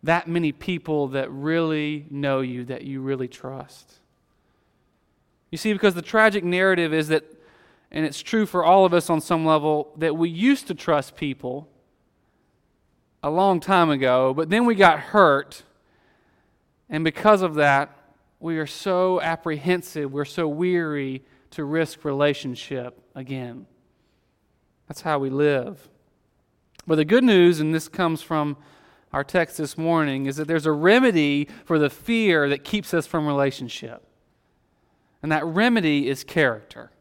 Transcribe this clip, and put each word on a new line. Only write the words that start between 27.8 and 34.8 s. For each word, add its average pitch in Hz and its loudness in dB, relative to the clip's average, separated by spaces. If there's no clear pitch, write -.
comes 165 -2
from 147 -4
our 139 -2
text 170 -2
this 151 -8
morning, 151 0
is 135 -4
that 151 -6
there's 160 0
a 156 2
remedy 160 4
for 160 0
the 147 2
fear 190 0
that 143 -4
keeps - -4
us 165 -2
from 156 -4
relationship. 135 -4